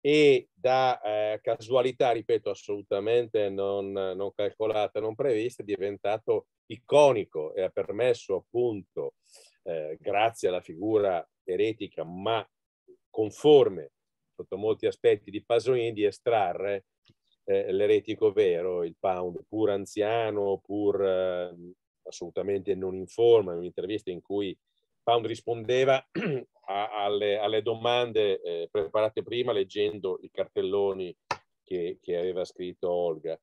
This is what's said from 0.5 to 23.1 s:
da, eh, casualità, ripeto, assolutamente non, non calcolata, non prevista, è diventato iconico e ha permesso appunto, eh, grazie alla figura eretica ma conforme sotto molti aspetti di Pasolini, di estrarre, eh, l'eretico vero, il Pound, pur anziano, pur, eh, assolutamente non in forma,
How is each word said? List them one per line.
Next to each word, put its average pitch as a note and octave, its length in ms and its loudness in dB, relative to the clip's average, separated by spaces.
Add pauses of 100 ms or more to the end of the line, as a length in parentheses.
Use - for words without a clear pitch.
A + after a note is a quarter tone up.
da, B2+ 480 2
eh, G#2+ 420 -2
casualità, B2 680 0
ripeto, A2+ 380 -2
assolutamente G#2 1000 -2
non, G2 400 -4
non F#2+ 420 -4
calcolata, G#2+ 680 -2
non A2 140 -4
prevista, A#2+ 480 -2
è G#2 40 -12
diventato G2+ 800 -4 (180)
iconico A2+ 880 2
e G2 80 -2
ha F2 80 -2
permesso G#2 640 -2
appunto, G2+ 800 -4 (500)
eh, D#2+ 360 -8
grazie G#2 480 -2
alla F2+ 120 -2
figura F#2+ 680 -2 (180)
eretica F#2+ 600 -4
ma G2 420 -4 (640)
conforme G#2+ 840 4 (420)
sotto F2+ 220 -12
molti G#2+ 300 -2
aspetti G#2 440 2
di G2+ 140 -10
Pasolini, A#2 480 0
di G#2 120 -2
estrarre, G2 840 0 (580)
eh, G2 280 0
l'eretico G#2 600 2
vero, F2+ 520 2
il E2 140 -8
Pound, F2+ 500 -2
pur G#2+ 220 0
anziano, G2+ 960 -2
pur, G2+ 400 0
eh, F2+ 500 0 (500)
assolutamente F#2+ 720 -4
non F#2 180 -6
in F#2 140 -8
forma, A2+ 440 4